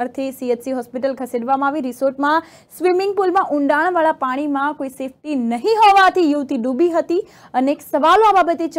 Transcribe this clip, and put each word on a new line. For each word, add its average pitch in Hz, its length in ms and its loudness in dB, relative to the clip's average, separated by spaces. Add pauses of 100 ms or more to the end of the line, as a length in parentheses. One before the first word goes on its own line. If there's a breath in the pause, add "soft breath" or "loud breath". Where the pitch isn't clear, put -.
અર્થે 254 180 -8 (140)
સી 247 180 -4
એચ 233 140 -10
સી 262 100 -4
હોસ્પિટલ 254 440 -6
ખસેડવામાં 262 500 -2
આવી. 294 160 -4
રિસોર્ટમાં 277 580 -2 (300 loud breath)
સ્વિમિંગ 370 420 0
પુલમાં 381 380 0
ઊંડાણવાળા 311 680 0
પાણીમાં 285 560 -4
કોઈ 269 220 -10
સેફટી 262 420 -6
નહીં 269 420 0
હોવાથી 370 460 4
યુવતી 285 320 -2
ડૂબી 262 340 0
હતી. 339 240 -2 (340 loud breath)
અનેક 269 360 -2
સવાલો 359 420 4
આ 381 80 4
બાબતે 330 260 0 (120)